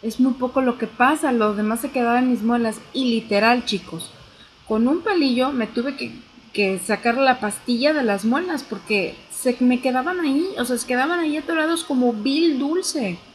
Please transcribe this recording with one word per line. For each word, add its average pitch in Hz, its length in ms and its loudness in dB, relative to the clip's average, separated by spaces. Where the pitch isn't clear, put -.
es 220 200 -4
muy 254 140 4
poco 254 280 -2
lo 247 160 0
que 226 80 -4
pasa, 277 460 2
lo 214 220 2
demás 214 260 -2
se 285 100 -6
quedaba 240 280 2
en 254 120 2
mis 220 120 0
muelas, 233 380 0
y 254 180 0
literal, 226 540 2
chicos, - 460 -6
con 220 220 2
un 339 120 2
palillo 277 520 2
me 233 140 -2
tuve 247 300 -4
que, 240 160 -10
que 190 260 0
sacar 220 380 0
la 262 240 4
pastilla 240 520 0
de 294 100 0
las 202 220 0
muelas, 302 380 0
porque 196 540 -4
se 247 300 -2
me 247 200 4
quedaban 269 400 -2
ahí, 302 260 0
o 247 60 0
sea, 247 120 -2
se - 100 -6
quedaban 285 340 0
ahí 302 160 -2
atorados 330 480 -2
como 247 280 2
vil 269 460 0
dulce, 285 600 -2